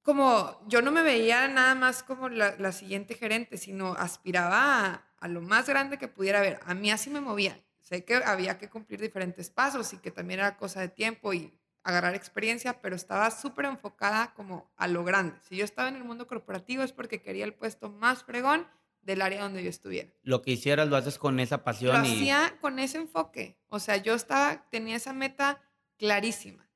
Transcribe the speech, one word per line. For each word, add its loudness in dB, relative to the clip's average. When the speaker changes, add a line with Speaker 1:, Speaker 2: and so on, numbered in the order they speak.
Speaker 1:
como, 4
yo 6
no 2
me 6
veía 4
nada 6
más 2
como -6
la, 2
la 0
siguiente -8
gerente, -4
sino -6
aspiraba 2
a, -6
a -10
lo -6
más 2
grande 0
que -8
pudiera 2
haber. 2
A -4
mí 0
así -2
me -6
movía. -2
Sé -8
que 2
había 0
que -16
cumplir -14
diferentes -6
pasos -2
y -16
que -12
también -8
era -2
cosa -8
de -4
tiempo -4
y -8
agarrar 0
experiencia, -4
pero -6
estaba 0
súper -6
enfocada -2
como -14
a 0
lo 0
grande. 2
Si -16
yo -2
estaba -4
en -8
el -14
mundo -10
corporativo -6
es -4
porque -10
quería -8
el -6
puesto -8
más 0
fregón 0
del -2
área 0
donde -6
yo -4
estuviera. -8
Speaker 2:
Lo 2
que 0
hicieras 2
lo 4
haces 0
con 2
esa 0
pasión 2
Speaker 1:
Lo 4
Speaker 2:
y 4
Speaker 1:
hacía 2
con -4
ese -2
enfoque. -6
O -6
sea, 0
yo 0
estaba, 0
tenía -6
esa -6
meta -2
clarísima. -2